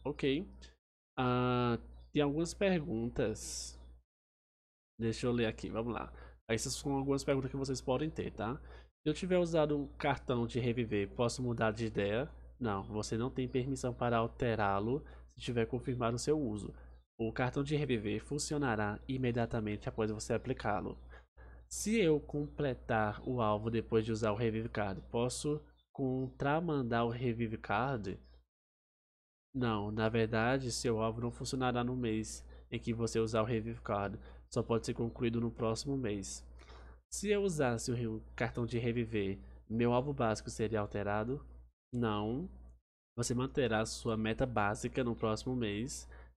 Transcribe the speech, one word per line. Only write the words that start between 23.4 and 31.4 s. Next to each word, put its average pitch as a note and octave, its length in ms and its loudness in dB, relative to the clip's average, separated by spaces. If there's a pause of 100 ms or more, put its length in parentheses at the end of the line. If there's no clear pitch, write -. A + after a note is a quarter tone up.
alvo G#2+ 300 2
depois A2+ 340 2
de A#2 60 -2
usar A2 220 2
o G2+ 40 0
Revive A2+ 320 0
Card, G2+ 320 -2 (120)
posso B2 500 0 (300)
contramandar C3 1120 2
o A#2 60 2
Revive A#2 480 0
Card? G#2+ 600 0 (1400)
Não, A2 380 2
na A2 160 2
verdade, A#2 640 2
seu A2+ 280 2
alvo A2+ 200 0
não A#2+ 100 0
funcionará B2 540 0